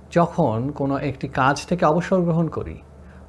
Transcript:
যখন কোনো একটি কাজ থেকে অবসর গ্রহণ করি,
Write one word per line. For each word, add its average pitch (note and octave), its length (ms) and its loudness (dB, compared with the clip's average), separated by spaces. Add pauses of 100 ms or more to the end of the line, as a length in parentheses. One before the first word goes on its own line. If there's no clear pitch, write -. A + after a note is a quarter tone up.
(120)
যখন C#3+ 600 2
কোনো C#3 260 -2
একটি C3+ 300 -6
কাজ C3+ 400 0
থেকে F3 180 0
অবসর F3 360 2
গ্রহণ E3+ 260 2
করি, D#2+ 340 -8 (480)